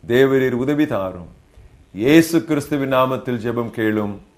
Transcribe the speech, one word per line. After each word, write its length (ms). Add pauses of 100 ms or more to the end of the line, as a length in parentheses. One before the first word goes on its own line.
தேவரீர் 560
உதவி 220
தாரும். 440 (640)
இயேசு 480
கிறிஸ்துவின் 500
நாமத்தில் 520
ஜெபம் 320
கேளும் 380 (220)